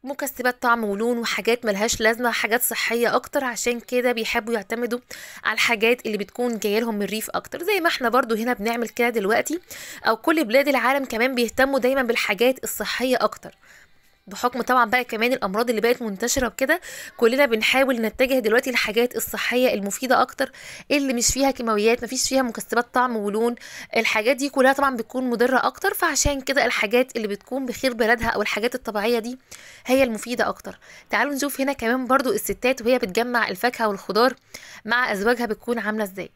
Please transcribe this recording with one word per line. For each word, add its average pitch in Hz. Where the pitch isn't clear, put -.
مكسبات 254
طعم 233
ولون 226
وحاجات 226
ملهاش 208
لازمة، 226
حاجات -
صحية 233
أكتر، 269
عشان 240
كده 247
بيحبوا 233
يعتمدوا 233
على 220
الحاجات 233
اللي 214
بتكون 226
جاية 208
لهم 233
من 202
الريف 208
أكتر، -
زي 381
ما 330
احنا 262
برضو 240
هنا 233
بنعمل 233
كده 240
دلوقتي، 233
أو 220
كل 320
بلاد 269
العالم 262
كمان 247
بيهتموا 262
دايما 262
بالحاجات 233
الصحية 240
أكتر، -
بحكم 240
طبعا 254
بقى 254
كمان 240
الأمراض 220
اللي 214
بقت 240
منتشرة 233
وكده، 277
كلنا 254
بنحاول 240
نتجه 254
دلوقتي 233
للحاجات 233
الصحية 240
المفيدة 214
أكتر، 262
اللي 277
مش 240
فيها 269
كيماويات، 226
مفيش 240
فيها 262
مكسبات 226
طعم 247
ولون، 214
الحاجات 220
دي 277
كلها 269
طبعا 269
بتكون 254
مضرة 240
أكتر، 392
فعشان 285
كده 269
الحاجات 240
اللي 214
بتكون 247
بخير 247
بلدها 226
أو 208
الحاجات 214
الطبيعية 226
دي 247
هي 262
المفيدة 233
أكتر. -
تعالوا 269
نشوف 269
هنا 277
كمان 247
برضو 262
الستات 247
وهي 247
بتجمع 233
الفاكهة 226
والخضار 214
مع 240
أزواجها 233
بتكون 233
عاملة 214
إزاي. 190